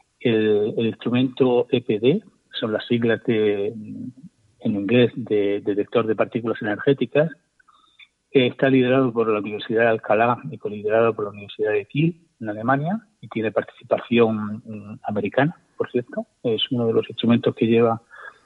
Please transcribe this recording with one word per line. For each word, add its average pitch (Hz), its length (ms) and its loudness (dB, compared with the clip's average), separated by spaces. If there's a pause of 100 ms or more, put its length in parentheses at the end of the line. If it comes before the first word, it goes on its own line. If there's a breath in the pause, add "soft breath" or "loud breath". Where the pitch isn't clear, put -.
(200 loud breath)
El, 107 560 2
el 117 120 0
instrumento 123 800 0
E 123 100 2
P 107 200 -2
D, 147 220 2 (380)
son 110 120 -4
las 104 140 -4
siglas 117 380 0
de, 107 440 0
en - 1040 -10
inglés, 113 400 2
de 104 460 -2
detector 104 460 -2
de 110 100 0
partículas 113 440 -4
energéticas, 135 680 0 (1040 soft breath)
eh, 123 160 4
está 139 200 0
liderado 131 440 4
por 113 160 0
la 107 100 2
Universidad 107 440 -2
de 117 60 4
Alcalá 113 500 2 (120)
y 110 80 -12
coliderado 107 560 0
por 104 120 -6
la 104 40 -8
Universidad 104 420 -6
de 101 140 -2
Kiel, 165 300 -2 (240)
en 110 80 -8
Alemania, 135 520 -2 (200)
y 117 80 -12
tiene 110 240 -2
participación, 110 1160 0
mm, 107 380 -14
americana, 107 520 -2 (200)
por - 140 -6
cierto. 127 360 -6 (160)
Es 113 280 -2
uno 120 180 -2
de 113 40 0
los 113 160 0
instrumentos 117 460 0
que 113 120 0
lleva, 113 360 2 (440 loud breath)